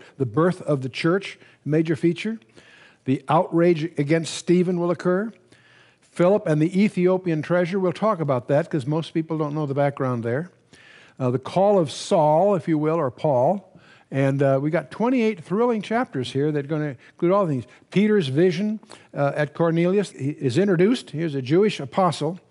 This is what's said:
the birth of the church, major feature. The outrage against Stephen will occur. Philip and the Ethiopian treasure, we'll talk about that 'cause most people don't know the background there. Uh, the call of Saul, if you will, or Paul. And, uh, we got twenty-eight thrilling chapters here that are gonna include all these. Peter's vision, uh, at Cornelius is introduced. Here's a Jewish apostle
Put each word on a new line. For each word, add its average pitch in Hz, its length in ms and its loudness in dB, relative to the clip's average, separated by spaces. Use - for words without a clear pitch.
the 131 80 -2
birth 160 380 0
of 143 180 0
the 127 80 -6
church, 175 480 -2
major 156 320 0
feature. 190 440 -2
The 135 240 -2
outrage 170 540 2
against 151 340 0
Stephen 180 460 0
will 175 100 -2
occur. 180 420 -2
Philip 196 460 2
and 151 120 2
the 180 240 2
Ethiopian 180 600 0
treasure, 180 360 0
we'll 180 140 0
talk 202 260 -2
about 139 280 -2
that 151 240 2
'cause 131 160 -4
most 156 260 -4
people 160 240 -4
don't 151 160 -4
know 151 140 -4
the 135 80 -4
background 139 480 -2
there. 131 260 -4
Uh, 127 100 0
the 127 80 0
call 196 400 2
of 151 140 0
Saul, 175 640 2
if 160 120 -6
you 160 80 0
will, 151 200 0
or 147 160 -2
Paul. 156 680 -2
And, 139 320 0
uh, 135 180 4
we 151 120 -2
got 156 180 -2
twenty-eight 220 540 -2
thrilling 220 400 -2
chapters 220 480 -4
here 143 200 0
that 143 140 -4
are - 20 -14
gonna 151 280 -4
include 170 200 0
all 196 140 2
these. 135 200 -2
Peter's 202 380 2
vision, 185 500 0
uh, 143 220 0
at 147 180 -2
Cornelius 170 600 0
is 135 440 -2
introduced. 196 540 2
Here's 151 240 -4
a 135 80 -4
Jewish 175 360 2
apostle 160 600 -2